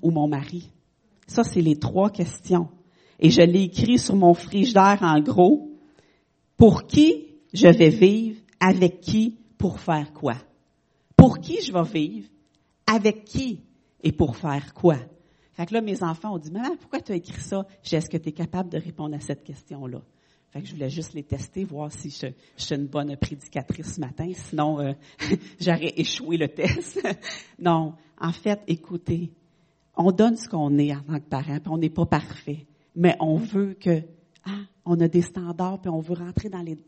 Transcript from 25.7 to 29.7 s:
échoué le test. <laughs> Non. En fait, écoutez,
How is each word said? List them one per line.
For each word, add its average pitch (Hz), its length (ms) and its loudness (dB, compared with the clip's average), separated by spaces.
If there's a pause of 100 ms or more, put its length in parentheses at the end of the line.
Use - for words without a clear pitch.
échoué 165 420 -4
le 139 100 -2
test. - 520 -4 (320)
<laughs> - 280 -20
Non. 160 340 0 (260)
En 165 120 -4
fait, 208 340 -6
écoutez, 175 640 -6 (680)